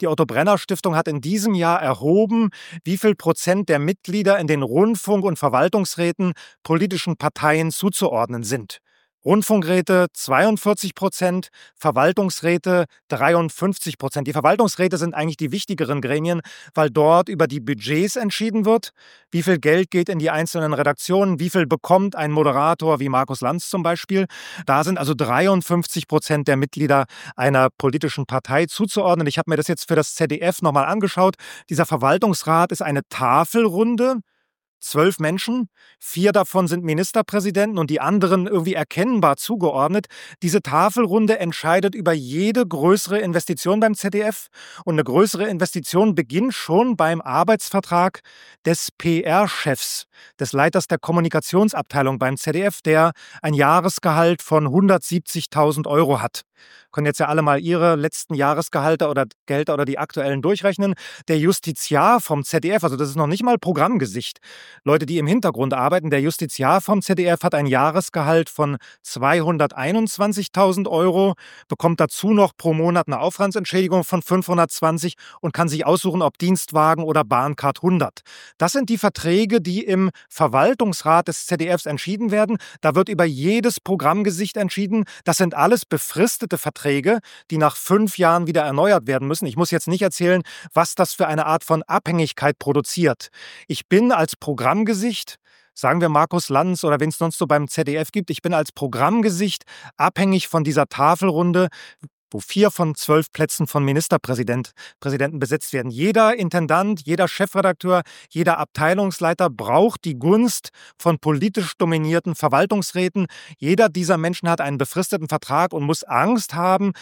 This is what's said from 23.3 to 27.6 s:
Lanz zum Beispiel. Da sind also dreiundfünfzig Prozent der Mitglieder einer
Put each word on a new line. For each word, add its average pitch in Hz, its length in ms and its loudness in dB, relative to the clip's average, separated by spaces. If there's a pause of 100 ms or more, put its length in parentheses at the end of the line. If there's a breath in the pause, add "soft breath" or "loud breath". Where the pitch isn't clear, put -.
Lanz 143 300 -4
zum 185 120 -4
Beispiel. 175 440 -2 (400 loud breath)
Da 143 180 2
sind 180 140 -2
also 147 180 -2
dreiundfünfzig 165 920 0
Prozent 151 400 0
der 139 80 4
Mitglieder 139 480 0 (320 loud breath)
einer 131 400 4